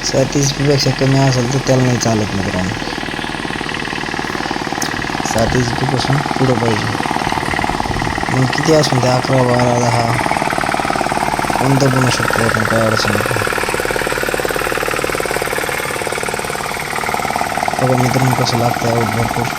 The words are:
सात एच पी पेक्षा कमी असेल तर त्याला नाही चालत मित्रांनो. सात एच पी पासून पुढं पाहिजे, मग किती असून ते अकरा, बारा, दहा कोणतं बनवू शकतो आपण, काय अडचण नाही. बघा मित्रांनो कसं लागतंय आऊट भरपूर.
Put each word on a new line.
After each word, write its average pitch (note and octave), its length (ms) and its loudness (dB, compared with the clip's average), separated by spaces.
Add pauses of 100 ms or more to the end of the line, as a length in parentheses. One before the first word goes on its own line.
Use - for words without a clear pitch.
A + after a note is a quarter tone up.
सात C3+ 320 2
एच C#3 160 4
पी C#3+ 140 2
पेक्षा C3+ 220 4 (100)
कमी C3+ 200 4
असेल B2+ 340 4
तर C3+ 140 2
त्याला C3 160 4
नाही B2 140 4
चालत G#2+ 380 0
मित्रांनो. F#2+ 380 0 (2500)
सात A2+ 220 2
एच B2 160 2
पी A#2+ 140 0
पासून C3 320 0
पुढं B2+ 420 0
पाहिजे, A2 260 0 (1500)
मग C3 100 4
किती D#3 280 2
असून C#3 300 4
ते B2+ 40 2
अकरा, B2+ 360 2
बारा, A#2+ 360 2
दहा A#2 260 2 (1500)
कोणतं C3+ 300 4
बनवू B2+ 200 2
शकतो A#2 340 0
आपण, A2+ 200 0
काय A2+ 180 2
अडचण G#2+ 300 0
नाही. - 320 0 (4000)
बघा B2+ 160 2
मित्रांनो B2+ 460 2
कसं A#2+ 140 0
लागतंय A#2+ 340 0
आऊट A2+ 240 0
भरपूर. A#2 320 -2 (120)